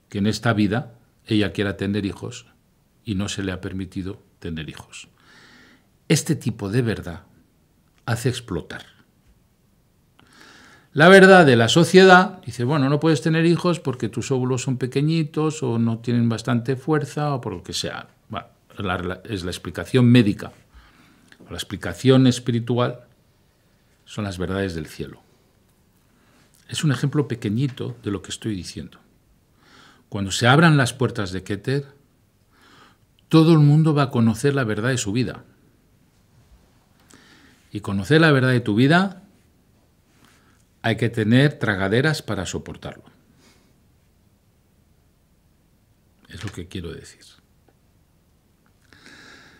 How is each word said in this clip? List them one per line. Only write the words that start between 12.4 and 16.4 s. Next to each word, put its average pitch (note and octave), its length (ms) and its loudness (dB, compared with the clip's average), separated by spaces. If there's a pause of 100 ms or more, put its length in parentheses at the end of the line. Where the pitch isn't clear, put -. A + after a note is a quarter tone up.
dice, A#2+ 160 -8
bueno, C3+ 260 0
no C#3+ 120 0
puedes D#3+ 200 2
tener E3 260 0
hijos E3+ 340 0
porque B2 280 -6
tus - 220 -6
óvulos B2+ 320 -2
son B2+ 160 -4
pequeñitos D3+ 840 -4
o A#2 140 -2
no A2+ 200 -2
tienen A#2+ 300 0
bastante A#2+ 480 -2